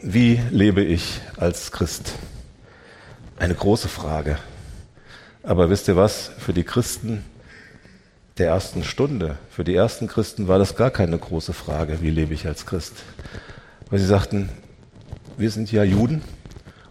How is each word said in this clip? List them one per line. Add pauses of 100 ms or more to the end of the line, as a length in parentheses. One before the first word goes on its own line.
wie (120)
lebe
ich (160)
als
Christ? (1300)
Eine
große
Frage. (1040)
Aber
wisst
ihr
was?
Für
die
Christen (1120)
der
ersten
Stunde, (140)
für
die
ersten
Christen
war
das
gar
keine
große
Frage,
wie
lebe
ich
als
Christ? (920)
Weil
sie
sagten, (880)
„Wir
sind
ja
Juden (720)